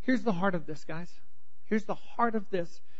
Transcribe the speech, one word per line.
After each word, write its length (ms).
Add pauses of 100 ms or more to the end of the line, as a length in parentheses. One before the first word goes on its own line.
Here's 220
the 100
heart 220
of 120
this, 180
guys. 280 (520)
Here's 200
the 100
heart 400
of 160
this 300 (180)